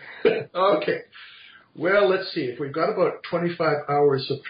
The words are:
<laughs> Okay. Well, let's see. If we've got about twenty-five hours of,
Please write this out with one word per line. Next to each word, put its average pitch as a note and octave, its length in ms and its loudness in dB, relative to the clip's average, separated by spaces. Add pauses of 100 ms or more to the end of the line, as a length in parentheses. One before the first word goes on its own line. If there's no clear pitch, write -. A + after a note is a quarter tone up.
(240)
<laughs> A4 80 4 (240)
Okay. - 460 2 (760)
Well, F#3+ 320 4
let's F#3 240 0
see. E3 100 -4
If B2 180 -6
we've C3+ 120 -6
got D#3+ 160 0
about - 400 0
twenty-five E3+ 500 0 (100)
hours C#3+ 420 2
of, B2 80 -4 (120)